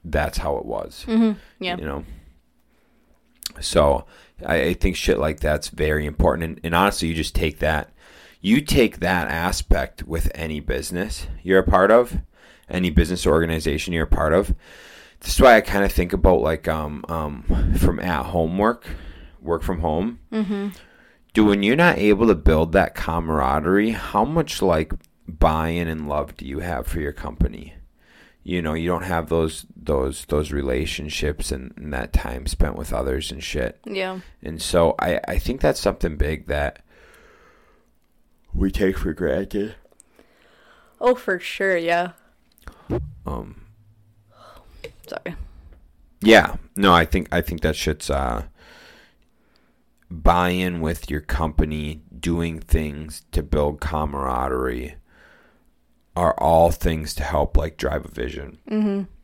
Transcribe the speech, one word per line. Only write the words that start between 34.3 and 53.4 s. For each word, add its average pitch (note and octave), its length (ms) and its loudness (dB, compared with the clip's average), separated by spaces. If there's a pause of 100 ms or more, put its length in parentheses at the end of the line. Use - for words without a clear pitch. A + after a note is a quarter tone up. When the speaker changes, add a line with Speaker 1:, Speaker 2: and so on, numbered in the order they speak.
Speaker 1:
And - 180 -10
so E2+ 380 4
I, - 280 0
I F#2+ 120 0
think B2+ 220 -4
that's - 180 2
something F2 380 -2
big D2 300 -2
that C#2+ 360 -4 (1700)
we F#2+ 160 0
take F#2+ 280 0
for E2+ 160 -2
granted. F#2 600 -4 (1300)
Speaker 2:
Oh, B3 140 4
for G3 240 -4
sure, F#3+ 380 -2
yeah. E3+ 340 0 (1120)
Speaker 1:
Um, A1 360 -10 (1500)
Speaker 2:
Sorry. - 280 -10 (840)
Speaker 1:
Yeah. A2 340 6 (200)
No, G2 180 6
I E2+ 120 6
think, F2+ 260 -2
I F2 100 2
think E2+ 200 -6
that D#2+ 140 0
shit's, - 340 -4
uh, C2 340 -2 (1700)
buy-in F2+ 720 2
with D#2+ 280 -4
your D2+ 120 -4
company, D#2 800 -2 (160)
doing E2+ 420 -2
things D#2 720 -2
to E2+ 100 -2